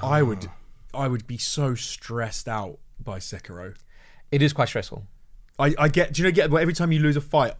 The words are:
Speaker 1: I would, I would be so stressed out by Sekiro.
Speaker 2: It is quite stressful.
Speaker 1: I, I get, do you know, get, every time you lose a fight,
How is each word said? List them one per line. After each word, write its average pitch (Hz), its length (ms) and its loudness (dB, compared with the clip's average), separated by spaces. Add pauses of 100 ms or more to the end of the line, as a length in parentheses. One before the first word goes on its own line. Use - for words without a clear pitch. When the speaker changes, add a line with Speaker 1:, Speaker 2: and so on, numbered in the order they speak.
Speaker 1:
I 147 200 4
would, 98 260 0 (460)
I 135 140 -2
would 123 180 -4
be 120 120 -8
so 139 360 -2
stressed - 760 -6
out 104 300 -6 (240)
by 95 160 -8
Sekiro. 90 560 -12 (560)
Speaker 2:
It 143 120 4
is 147 100 6
quite 139 160 2
stressful. - 360 -6 (540)
Speaker 1:
I, 143 200 4
I 151 100 6
get, 170 240 2
do 147 100 0
you 185 60 4
know, 180 40 4
get, 160 220 4
every 165 180 4
time 170 200 2
you 156 80 4
lose 147 160 4
a 143 40 0
fight, 139 400 2